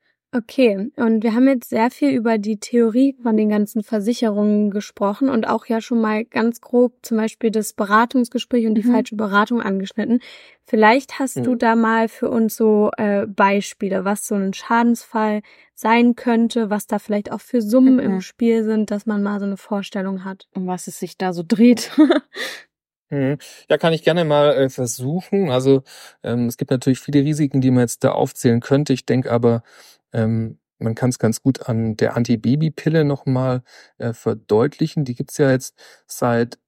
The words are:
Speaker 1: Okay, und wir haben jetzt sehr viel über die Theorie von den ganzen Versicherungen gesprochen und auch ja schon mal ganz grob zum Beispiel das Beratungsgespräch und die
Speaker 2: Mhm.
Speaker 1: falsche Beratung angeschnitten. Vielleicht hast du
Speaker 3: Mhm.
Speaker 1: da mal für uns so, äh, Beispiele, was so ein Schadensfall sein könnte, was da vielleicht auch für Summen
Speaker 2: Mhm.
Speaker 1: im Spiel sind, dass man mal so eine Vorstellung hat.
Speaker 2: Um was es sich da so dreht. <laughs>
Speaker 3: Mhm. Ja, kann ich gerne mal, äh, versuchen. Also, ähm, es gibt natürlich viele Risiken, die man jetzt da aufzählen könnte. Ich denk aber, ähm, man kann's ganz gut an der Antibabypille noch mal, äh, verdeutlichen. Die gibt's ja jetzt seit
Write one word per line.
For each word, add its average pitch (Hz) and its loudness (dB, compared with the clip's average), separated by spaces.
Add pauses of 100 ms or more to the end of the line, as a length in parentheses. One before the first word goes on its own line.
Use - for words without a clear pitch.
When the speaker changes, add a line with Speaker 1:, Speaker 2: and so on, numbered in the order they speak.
(320)
Speaker 1:
Okay, 233 0
und 226 0
wir 226 0
haben 254 4
jetzt 262 0
sehr 233 0
viel 285 0
über 226 0
die 208 -4
Theorie 240 2
von 226 0
den 214 2
ganzen 208 -2
Versicherungen 208 0
gesprochen 202 -4
und 226 0
auch 233 -2
ja 226 -2
schon 233 -2
mal 214 -2
ganz 233 -4
grob 247 0
zum 226 -4
Beispiel 220 -2
das 214 -4
Beratungsgespräch 226 0
und 214 0
die 208 2
Speaker 2:
Mhm. 240 2
Speaker 1:
falsche 254 0
Beratung 208 0
angeschnitten. 208 -2 (480)
Vielleicht 226 2
hast 269 -6
du 247 -2
Speaker 3:
Mhm. 233 -2
Speaker 1:
da 233 2
mal 226 2
für 240 -6
uns 226 -2
so, 208 2
äh, 202 -2
Beispiele, 196 -2
was 208 -4
so 208 -4
ein 196 -2
Schadensfall 226 -2 (320)
sein 233 2
könnte, 226 0
was 208 -4
da 208 -4
vielleicht 208 -6
auch 220 -8
für 240 -4
Summen 254 4
Speaker 2:
Mhm. 247 2
Speaker 1:
im 190 -2
Spiel 226 0
sind, 214 -2
dass 208 -6
man 208 -2
mal 202 -4
so 202 -6
eine 196 -6
Vorstellung 190 -6
hat. 190 -14
Speaker 2:
Um 185 -6
was 180 -8
es - -14
sich 180 -12
da 185 -4
so 170 -8
dreht. 233 4
<laughs> 294 4 (840)
Speaker 3:
Mhm. 139 -2 (280)
Ja, 151 2
kann 170 2
ich 160 -2
gerne 165 2
mal, 147 4
äh, 135 2
versuchen. 143 -4
Also, 131 4 (400)
ähm, 120 -2
es 117 -4
gibt - -6
natürlich 127 0
viele 143 0
Risiken, 143 0
die 131 2
man 127 4
jetzt - -2
da - 2
aufzählen 120 0
könnte. 139 0
Ich - -4
denk 123 0
aber, 117 0 (500)
ähm, 113 -2 (180)
man 113 -4
kann's 123 -2
ganz 113 -2
gut - -2
an 113 -2
der 113 -2
Antibabypille 147 0
noch 143 -4
mal, 127 -2 (340)
äh, 117 -6
verdeutlichen. 127 -2
Die 123 -6
gibt's - -8
ja 139 4
jetzt 131 -2 (300)
seit 117 -2